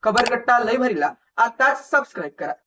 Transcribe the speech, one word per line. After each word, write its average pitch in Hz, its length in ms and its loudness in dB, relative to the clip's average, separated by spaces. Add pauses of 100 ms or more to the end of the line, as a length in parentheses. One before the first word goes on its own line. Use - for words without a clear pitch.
खबरकट्टा 240 560 2
लयभरीला 226 540 -2 (240)
आताच 262 540 0
सबस्क्राईब 190 480 -2
करा. 147 140 -6 (140)